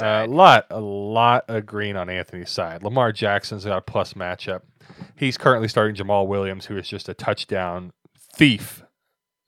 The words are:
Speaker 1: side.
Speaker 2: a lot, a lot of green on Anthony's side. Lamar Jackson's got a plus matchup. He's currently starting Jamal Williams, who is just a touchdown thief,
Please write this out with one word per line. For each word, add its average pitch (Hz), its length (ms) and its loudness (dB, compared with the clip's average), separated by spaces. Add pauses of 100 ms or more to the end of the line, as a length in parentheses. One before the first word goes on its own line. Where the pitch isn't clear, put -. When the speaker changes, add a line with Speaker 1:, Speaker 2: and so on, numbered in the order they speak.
Speaker 1:
side. 107 240 0
Speaker 2:
a 120 40 -6
lot, 151 380 8
a 107 100 -8
lot 107 680 2
of 110 180 -4
green 104 300 -6
on 90 140 -6
Anthony's 90 400 -8
side. 85 320 -6
Lamar 117 300 2
Jackson's 101 520 -2
got 98 140 -2
a - 20 -4
plus - 340 -4
matchup. 92 480 -8 (520)
He's 131 240 -4
currently 117 300 4
starting 107 260 0
Jamal 98 320 0
Williams, 98 400 -4
who 104 100 -10
is 92 120 -10
just - 200 -12
a 92 60 -10
touchdown 90 760 -6 (420)
thief, - 480 2 (640)